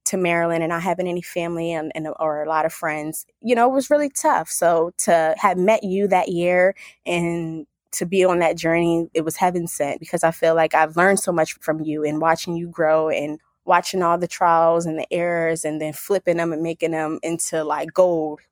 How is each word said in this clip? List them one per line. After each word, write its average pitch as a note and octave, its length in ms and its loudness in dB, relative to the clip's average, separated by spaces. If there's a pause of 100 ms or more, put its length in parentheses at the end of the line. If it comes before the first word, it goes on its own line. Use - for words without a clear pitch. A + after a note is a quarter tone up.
to - 120 -4
Maryland E3+ 460 0
and D#3+ 80 -2
not E3+ 120 -4
having F3+ 240 -2
any F3 140 -4
family E3+ 520 -6
and, D#3 220 -6
and, D#3 120 -8 (120)
or D3+ 240 -2
a D3+ 60 -4
lot D#3+ 160 0
of D#3+ 80 -4
friends, D#3 520 -6 (160)
you A#3 140 0
know, A#3 140 4
it C4 40 0
was C4+ 180 0
really D4 180 2
tough. B3+ 400 0
So E3+ 500 2
to D#3+ 380 2
have F#3 200 2
met G3+ 280 2
you G3 240 0
that F#3 200 2
year F3+ 460 2 (300)
and E3+ 640 -4 (260)
to - 120 -6
be F#3 200 2
on F3 140 4
that E3+ 180 2
journey, E3 560 0
it E3 100 -2
was D#3 140 -6
heaven F3+ 300 0
sent, - 340 -4
because E3+ 220 -4
I E3 80 2
feel E3 240 2
like D#3+ 200 2
I've D#3 220 2
learned G3 240 6
so F#3 100 -2
much D#3+ 300 0
from D#3 200 -2
you D3+ 240 -4
and D3+ 160 -2
watching E3 360 0
you E3+ 120 -6
grow D#3+ 400 2
and D3+ 300 -4 (260)
watching F3+ 380 2
all E3+ 140 2
the F3 100 -2
trials E3 600 2
and D#3+ 120 -4
the - 140 -6
errors E3+ 520 -2
and D3+ 160 -6
then D#3 120 -6
flipping F3+ 440 -2
them E3+ 140 -2
and D#3+ 120 -4
making E3 280 -2
them D#3 320 -4
into, E3 400 -4
like, D3+ 300 -6
gold D#3+ 460 2 (120)